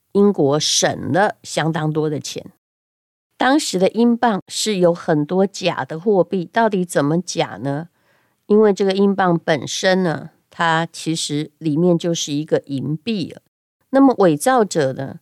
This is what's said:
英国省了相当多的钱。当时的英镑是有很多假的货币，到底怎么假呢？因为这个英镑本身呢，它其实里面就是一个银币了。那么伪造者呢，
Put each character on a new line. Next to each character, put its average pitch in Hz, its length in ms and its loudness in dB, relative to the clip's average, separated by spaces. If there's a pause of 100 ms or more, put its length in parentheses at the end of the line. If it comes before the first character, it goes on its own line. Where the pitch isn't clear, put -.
(120)
英 202 200 4
国 151 280 2
省 117 520 -2
了 190 320 2
相 160 280 -4
当 156 200 -2
多 156 180 -2
的 160 100 -6
钱。 - 320 -12 (840)
当 262 220 2
时 196 220 -2
的 185 100 4
英 233 260 2
镑 226 340 0
是 - 280 -4
有 175 160 4
很 156 320 -2
多 190 220 0
假 165 380 -4
的 160 120 -10
货 185 260 2
币， 180 220 -4
到 226 240 0
底 185 160 -2
怎 170 180 -2
么 160 180 0
假 127 420 -6
呢？ 143 240 -6 (600)
因 208 120 4
为 214 140 6
这 196 100 -4
个 196 80 2
英 196 240 2
镑 180 240 2
本 147 260 -2
身 185 380 0
呢， 156 280 -4 (180)
它 165 420 0
其 - 240 -6
实 151 420 -6
里 151 200 -2
面 175 200 4
就 170 160 -2
是 156 200 -6
一 147 100 -2
个 156 220 -2
银 139 320 -6
币 208 340 -6
了。 - 100 -20 (500)
那 269 100 4
么 269 160 6
伪 175 180 4
造 247 300 2
者 143 260 -2
呢， 135 300 -10